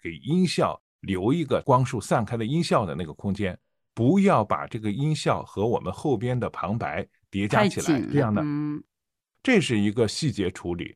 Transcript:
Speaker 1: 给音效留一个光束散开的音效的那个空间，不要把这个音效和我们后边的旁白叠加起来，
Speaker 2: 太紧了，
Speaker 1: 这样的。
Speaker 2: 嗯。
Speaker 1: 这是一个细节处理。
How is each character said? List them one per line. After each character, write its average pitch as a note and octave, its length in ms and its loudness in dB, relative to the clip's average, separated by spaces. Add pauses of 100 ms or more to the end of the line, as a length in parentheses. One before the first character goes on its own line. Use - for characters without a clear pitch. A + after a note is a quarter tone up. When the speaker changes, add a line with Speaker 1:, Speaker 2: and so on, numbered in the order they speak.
Speaker 1:
给 E2+ 140 -8
音 F3 300 0
效 A#2 320 0 (220)
留 F#2+ 320 0
一 E3+ 100 0
个 B2 200 0
光 C3 200 4
束 B2+ 160 -2
散 B2+ 240 0
开 G#2 140 -6
的 A2+ 80 -4
音 D3+ 180 0
效 D3+ 220 2
的 D#2 100 -4
那 E2 120 -6
个 D#2 80 -12
空 G2+ 180 -4
间， F#2 260 -4 (360)
不 D#3 260 4
要 D#3+ 240 4
把 D2 220 -2
这 A2+ 120 -8
个 G#2+ 140 -4
音 D3+ 240 0
效 B2 260 0
和 - 240 -2
我 A#2 140 0
们 F2+ 100 -6
后 D3 240 -2
边 B2 240 -2
的 G2+ 120 -4
旁 G#2 280 -4
白 D2+ 300 -6 (220)
叠 F#3+ 180 -2
加 G#3+ 180 4
起 - 140 -2
来， - 60 -6
Speaker 2:
太 E3 80 2
紧 A#2+ 140 0
了， - 40 -8
Speaker 1:
这 C#3+ 80 4
样 A2 140 2
的。 G2+ 100 2
Speaker 2:
嗯。 D3 400 -4 (580)
Speaker 1:
这 B3 160 4
是 A#2+ 200 2
一 G#2 120 2
个 A2 160 2
细 C3+ 240 -2
节 F#2 200 -2
处 F2 240 -6
理。 - 220 -8